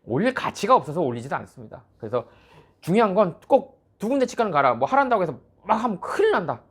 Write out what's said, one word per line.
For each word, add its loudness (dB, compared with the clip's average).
올릴 0
가치가 2
없어서 -2
올리지도 -4
않습니다. -14
그래서 -4
중요한 2
건 2
꼭 0
두 -4
군데 2
치과는 -2
가라. 4
뭐 0
하란다고 2
해서 -2
막 0
하면 -4
큰일 0
난다. -2